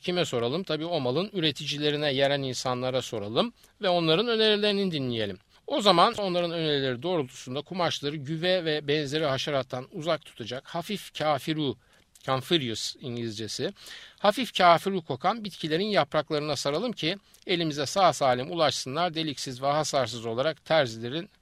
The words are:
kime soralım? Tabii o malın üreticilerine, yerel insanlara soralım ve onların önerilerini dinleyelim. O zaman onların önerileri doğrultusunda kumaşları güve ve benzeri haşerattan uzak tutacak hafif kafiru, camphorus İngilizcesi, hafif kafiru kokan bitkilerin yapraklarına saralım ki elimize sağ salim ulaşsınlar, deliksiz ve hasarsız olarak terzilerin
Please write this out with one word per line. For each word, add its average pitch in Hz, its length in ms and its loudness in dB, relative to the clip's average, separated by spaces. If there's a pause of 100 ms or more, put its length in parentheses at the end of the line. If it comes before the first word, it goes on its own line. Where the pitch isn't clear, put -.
kime 180 220 0
soralım? 127 380 -2
Tabii 156 240 -4
o 170 140 0
malın 139 320 0
üreticilerine, 147 800 0
yerel 139 280 4
insanlara 127 640 -2
soralım 117 500 -2 (300)
ve 202 60 0
onların 175 400 2
önerilerini 208 640 2
dinleyelim. 117 460 -2 (280)
O 277 140 0
zaman 196 340 6
onların 175 360 -2
önerileri 143 520 0
doğrultusunda 143 600 -4
kumaşları 156 540 -4
güve 165 480 -2
ve 151 240 -2
benzeri 151 360 0
haşerattan 135 680 -2
uzak 160 320 -2
tutacak 123 420 -12
hafif - 520 -8
kafiru, 151 580 0 (460)
camphorus 131 800 -2
İngilizcesi, 120 720 -6 (460)
hafif 208 400 2
kafiru 180 440 6
kokan 196 420 -2
bitkilerin 170 420 -2
yapraklarına 151 720 0
saralım 165 360 -2
ki 165 240 -2 (300)
elimize 156 400 0
sağ 180 260 4
salim 127 380 2
ulaşsınlar, 160 640 0
deliksiz 143 480 -6
ve 135 40 0
hasarsız 135 600 0
olarak 127 380 -2
terzilerin 135 640 0 (120)